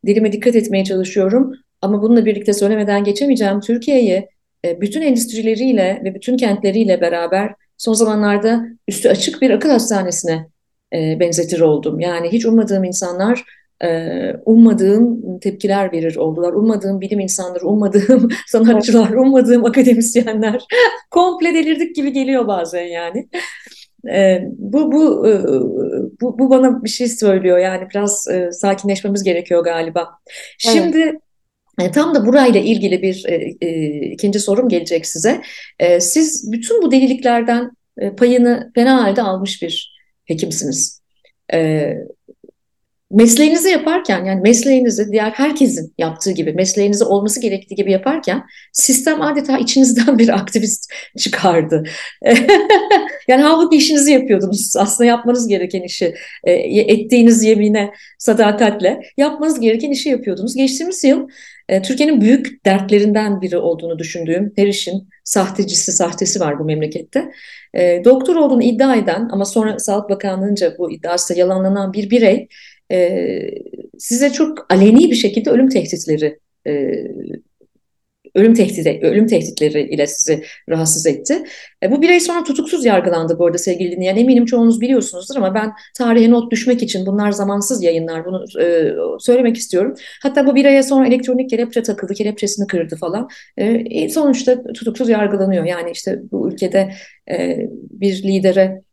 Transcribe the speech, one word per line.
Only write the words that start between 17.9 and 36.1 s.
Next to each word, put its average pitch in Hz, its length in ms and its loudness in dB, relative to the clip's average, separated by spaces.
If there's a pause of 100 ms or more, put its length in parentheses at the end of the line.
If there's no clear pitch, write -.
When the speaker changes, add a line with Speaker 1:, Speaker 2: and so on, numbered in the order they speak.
Speaker 1:
<laughs> - 80 -16
sanatçılar, 226 600 4
Speaker 2:
Evet. 220 100 0
Speaker 1:
ummadığım 254 460 4
akademisyenler. 226 1000 2 (240)
<laughs> - 240 -4
Komple 349 440 2
delirdik 320 420 -2
gibi 277 160 -4
geliyor 262 340 0
bazen 175 380 -4
yani. 170 440 -8 (840)
E, 190 300 2 (180)
bu, 247 340 -2
bu, 302 360 2
e, 220 40 4 (880)
bu, 240 180 -6
bu 262 120 2
bana 262 340 4
bir 220 40 -4
şey 247 200 -4
söylüyor. 190 500 2
Yani 185 320 -2
biraz, 202 380 -4
e, 180 240 -2
sakinleşmemiz 196 680 -2
gerekiyor 175 420 0
galiba. 165 440 -4 (580)
Speaker 2:
Evet. 226 100 4
Speaker 1:
Şimdi, 320 420 0 (640)
e, 185 100 0
tam 311 240 0
da 214 120 2
burayla 247 340 4
ilgili 190 420 0
bir, 190 260 -4
e, 170 380 -6
e, 156 340 -6
ikinci 202 400 -4
sorum 214 280 0
gelecek 170 380 -2
size. 208 340 -2 (380)
E, 175 220 4
siz 311 520 -2